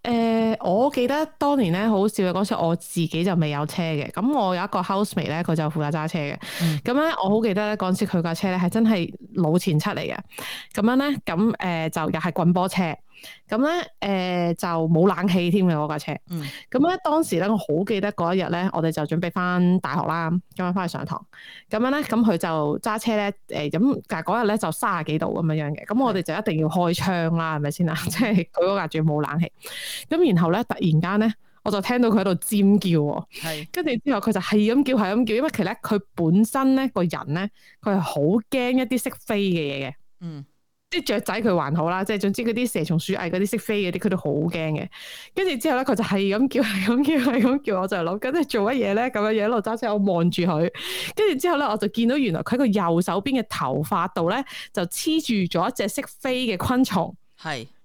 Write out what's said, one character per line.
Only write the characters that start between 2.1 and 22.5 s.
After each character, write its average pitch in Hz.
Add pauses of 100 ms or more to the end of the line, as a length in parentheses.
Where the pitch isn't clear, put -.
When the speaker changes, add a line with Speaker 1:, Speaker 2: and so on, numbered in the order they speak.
Speaker 1:
嘅， 180
嗰 185
時 220
我 170
自 170
己 165
就 190
未 156
有 147
車 165
嘅， 156
噉 226
我 202
有 180
一 -
個 202
housemate 190
呢， 165
佢 165
就 156
負 151 (120)
責 147
揸 156
車 165
嘅。 143 (260)
Speaker 2:
嗯。 160
Speaker 1:
噉 240
呢， 285 (200)
我 190
好 214
記 220
得 190
呢， 214
嗰 190
時 208
佢 175
架 165
車 190
呢， 180
係 180
真 226
係 214 (220)
老 165
前 165
七 180
嚟 190
嘅。 139 (560)
噉 -
樣 240
呢， 269 (220)
噉， 202
誒， 165
就 170 (120)
又 156
係 170
棍 175
波 180
車。 180 (500)
噉 214
呢， 269 (320)
誒， 180
就 190 (220)
冇 165
冷 190
氣 175
添 185
嘅 170
嗰 151
架 151
車。 151 (180)
Speaker 2:
嗯。 170 (280)
Speaker 1:
噉 262 (100)
呢， 370
當 311
時 208
呢， 180
我 -
好 - (220)
記 202
得 202
嗰 170
一 190
日 180
呢， 175
我 165
哋 160
就 160
準 156
備 175
返 180
大 135
學 -
啦， 165 (260)
噉 185
樣 180
返 180
去 -
上 -
堂。 165 (460)
噉 -
樣 240
呢， 285
噉 226
佢 202
就 160